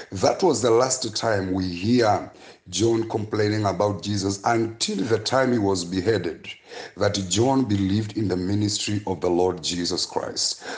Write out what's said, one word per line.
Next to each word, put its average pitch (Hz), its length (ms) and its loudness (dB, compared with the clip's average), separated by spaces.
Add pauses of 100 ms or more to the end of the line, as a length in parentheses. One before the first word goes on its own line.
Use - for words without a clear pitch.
(140)
That - 280 2
was 143 200 4
the 117 100 4
last 120 420 2
time 101 380 0
we 92 160 0
hear 101 640 2 (380)
John 110 400 0
complaining 107 560 0
about 98 360 0
Jesus 98 440 -2
until 117 580 -2
the 110 160 2
time 127 320 2
he 120 80 2
was 98 240 0
beheaded, 87 640 -2 (480)
that 101 200 0 (120)
John 123 380 2
believed 104 520 0
in 104 120 0
the 92 80 0
ministry 101 680 -2
of 92 140 -4
the 90 100 0
Lord 87 320 2
Jesus 87 440 -4
Christ. - 580 -6 (140)